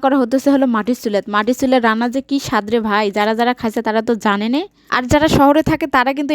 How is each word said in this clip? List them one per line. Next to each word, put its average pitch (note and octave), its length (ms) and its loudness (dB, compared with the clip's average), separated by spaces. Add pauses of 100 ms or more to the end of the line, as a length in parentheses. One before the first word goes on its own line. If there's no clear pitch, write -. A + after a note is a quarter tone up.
করা C#4 180 2
হতেছে B3+ 320 0
হলো C4+ 200 2
মাটির A3 280 -2
চুলাত। G3+ 220 -2 (100)
মাটির G#3+ 260 0
চুলার B3+ 260 2
রান্না A3+ 280 0
যে C4+ 140 -2
কি C#4 80 -2 (100)
স্বাদ G#3+ 260 -2
রে A#3+ 60 0 (100)
ভাই, G#3 160 0 (120)
যারা G#3+ 220 2
যারা A#3+ 220 0
খাইছে A#3 260 -4
তারা A3 220 0
তো A#3+ 40 0 (120)
জানে G#3 300 0
নে। D4 60 0 (360)
আর B3 60 0 (100)
যারা D4 240 4
শহরে C#4+ 340 4
থাকে D#4 160 -2 (100)
তারা B3+ 220 2
কিন্তু D4 160 -2